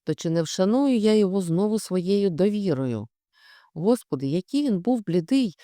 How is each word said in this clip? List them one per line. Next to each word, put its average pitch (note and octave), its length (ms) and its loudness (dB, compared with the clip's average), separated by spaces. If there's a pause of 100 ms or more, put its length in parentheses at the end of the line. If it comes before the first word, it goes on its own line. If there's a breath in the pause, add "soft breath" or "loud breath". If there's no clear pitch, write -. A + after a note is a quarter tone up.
то D#3 100 -2
чи - 160 -4
не E3 120 0
вшаную A#3 560 0
я G#3+ 160 4
його G3 260 2
знову F#3+ 380 0
своєю F#3+ 520 0
довірою? D3 760 -2 (680 soft breath)
Господи, D#3+ 520 -2
який F#3 360 -2
він G#3+ 180 0
був A#3 260 0
блідий, F3+ 580 0